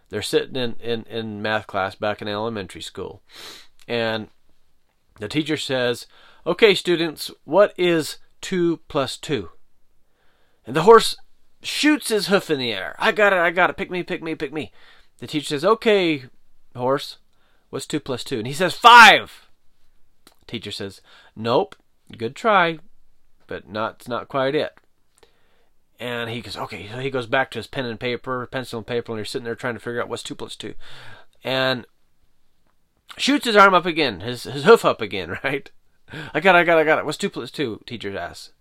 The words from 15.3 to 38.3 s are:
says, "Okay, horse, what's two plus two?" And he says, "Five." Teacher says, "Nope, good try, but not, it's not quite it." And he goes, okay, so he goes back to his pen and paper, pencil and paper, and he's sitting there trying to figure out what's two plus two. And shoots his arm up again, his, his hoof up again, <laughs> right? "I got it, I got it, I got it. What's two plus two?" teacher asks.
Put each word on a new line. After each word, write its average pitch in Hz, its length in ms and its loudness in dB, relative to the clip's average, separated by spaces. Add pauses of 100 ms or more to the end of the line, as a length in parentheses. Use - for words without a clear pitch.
says, 143 160 -4
"Okay, 185 640 2 (500)
horse, 127 420 -2 (520)
what's - 160 -10
two 151 140 -4
plus 127 240 -8
two?" 127 160 -6
And 107 80 -6
he 135 60 -6
says, 175 200 0
"Five." 214 760 8 (1000)
Teacher 104 240 -8
says, 101 300 -12 (340)
"Nope, 120 400 0 (420)
good 120 180 -8
try, 180 440 2 (680)
but 85 220 -14
not, 107 300 -6
it's - 80 -18
not 113 200 -8
quite 135 280 -2
it." 135 220 -4 (1200)
And 117 320 -8
he 117 120 -8
goes, 107 160 -12
okay, 104 340 -12
so 120 80 -12
he 135 100 -6
goes 131 160 -6
back 127 260 -2
to 120 80 -10
his 104 80 -12
pen 135 180 -8
and 113 120 -8
paper, 123 540 -6
pencil 127 280 -8
and 101 60 -14
paper, 120 280 -6
and 110 60 -6
he's 104 100 -8
sitting 120 160 -8
there 117 100 -6
trying 120 200 -8
to 104 40 -12
figure 120 220 -8
out 98 80 -6
what's 113 140 -8
two 147 120 -12
plus - 220 -14
two. - 160 -12 (680)
And 131 440 -2 (1300)
shoots - 280 0
his 226 100 0
arm 196 180 8
up 175 120 2
again, 147 360 -2
his, 120 220 -8
his 135 220 -6
hoof 220 200 8
up 135 160 2
again, 95 380 -6
<laughs> - 40 -20
right? 139 260 -4 (640)
"I 160 60 0
got 180 160 6
it, 170 40 8
I 175 40 4
got 165 140 4
it, 160 40 6
I - 20 4
got 147 160 4
it. 101 60 -4
What's 147 120 -6
two 196 120 -4
plus 127 220 -10
two?" 120 340 -6
teacher 98 320 -10
asks. 85 440 -12